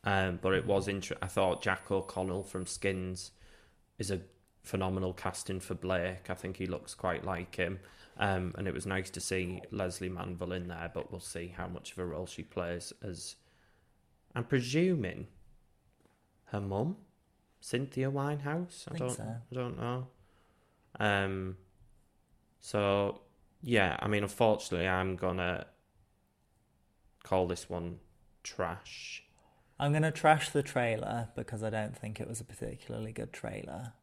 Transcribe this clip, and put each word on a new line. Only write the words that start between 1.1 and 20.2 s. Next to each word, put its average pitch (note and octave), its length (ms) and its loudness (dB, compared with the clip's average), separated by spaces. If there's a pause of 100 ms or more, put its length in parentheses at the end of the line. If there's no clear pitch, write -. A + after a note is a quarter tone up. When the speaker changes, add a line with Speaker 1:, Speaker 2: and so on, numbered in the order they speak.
Speaker 1:
I F#2+ 60 -2
thought F#2 340 4
Jack - 280 0
O'Connell F#2+ 520 0
from F#2 240 -4
Skins F#2 640 -2 (680)
is G#2 120 -2
a F#2 100 0 (420)
phenomenal F#2 500 0
casting F#2+ 480 -4
for - 140 -6
Blake. F#2 540 0
I F#2 60 -2
think F#2 220 -6
he F#2+ 100 -2
looks - 280 -6
quite F2+ 300 -2
like F#2 300 -4
him. F#2 240 0 (400)
Um, F#2 400 2
and G2 100 -2
it C#2+ 60 -2
was F2+ 120 -4
nice F#2+ 240 -2
to F2+ 100 -8
see F#2 500 -2
Leslie F#2 380 -2
Manville F2+ 440 -4
in F2 160 -2
there, E2+ 240 -6
but - 180 -6
we'll F2 100 -8
see F2 360 -8
how F2+ 100 -4
much - 260 -8
of - 60 -10
a F#2 60 -2
role F2 220 -4
she - 160 -10
plays F2 500 -4 (100)
as, F2+ 340 -8 (1000)
I'm A#2+ 100 0
presuming, C#3 840 2 (1160)
her G#2 140 -4
mum, G2+ 360 0 (640)
Cynthia C3 500 0
Winehouse. C#3+ 800 -2
I - 20 -10
Speaker 2:
Think - 80 -6
Speaker 1:
don't, B2 180 0
Speaker 2:
so. A2 200 -6 (140)
Speaker 1:
I B2 40 -8
don't B2 260 -4
know. B2+ 260 -2 (920)